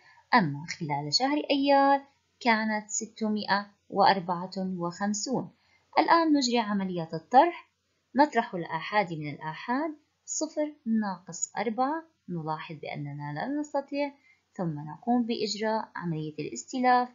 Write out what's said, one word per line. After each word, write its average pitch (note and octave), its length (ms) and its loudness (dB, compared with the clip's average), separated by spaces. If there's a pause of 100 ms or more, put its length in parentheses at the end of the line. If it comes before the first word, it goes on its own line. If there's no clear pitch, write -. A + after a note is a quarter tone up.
(340)
أما D#3 320 2
خلال D3 480 -4
شهر C#4+ 360 2
أيار C#4 500 6 (400)
كانت A3 500 0
ستمائة G#3+ 760 -2 (240)
وأربعة F#3 640 2
وخمسون. F#3+ 920 -4 (480)
الآن E4 340 4
نجري B3 260 2
عملية F#3+ 540 -2
الطرح، C4+ 560 4 (480)
نطرح A3+ 380 2
الآحاد E3+ 580 -2
من D3+ 180 -6
الآحاد، B3 640 -4 (300)
صفر D4+ 480 -4 (140)
ناقص G3+ 720 -4
أربعة، B3+ 480 -2 (240)
نلاحظ D#3 480 -6
بأننا C#3+ 560 -8
لا A#3+ 280 -4
نستطيع، C#4+ 520 -4 (420)
ثم E3 240 -4
نقوم A#3 440 -2
بإجراء A3 760 -2
عملية D#3 420 -4
الاستلاف B3 760 0